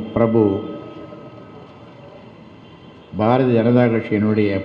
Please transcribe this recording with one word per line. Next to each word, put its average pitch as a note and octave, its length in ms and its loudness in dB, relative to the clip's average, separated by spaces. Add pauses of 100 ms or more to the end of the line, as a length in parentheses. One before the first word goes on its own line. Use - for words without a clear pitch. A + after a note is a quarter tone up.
(140)
பிரபு, A2+ 280 2 (2750)
பாரதிய A#2+ 380 2
ஜனதா A#2+ 340 4
கட்சியினுடைய G#2+ 720 0